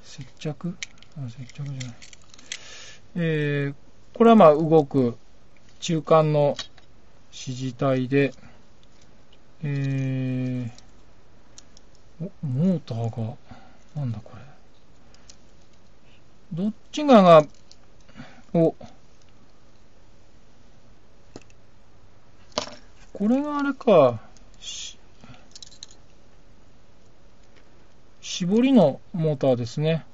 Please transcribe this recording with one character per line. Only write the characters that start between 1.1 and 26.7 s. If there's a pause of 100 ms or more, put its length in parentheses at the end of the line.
あ、
接
着
じ
ゃ
な
い。 (1400)
え
ー、 (420)
こ
れ
は
ま
あ
動
く (640)
中
間
の (760)
支
持
体
で、 (1300)
え (1500)
ー、
お、 (140)
モ
ー
タ
ー
が、 (580)
な
ん
だ
こ
れ。 (2000)
ど
っ (200)
ち
が
が、 (1080)
お、 (4000)
こ
れ
が
あ
れ
か。 (400)
し-、 (3250)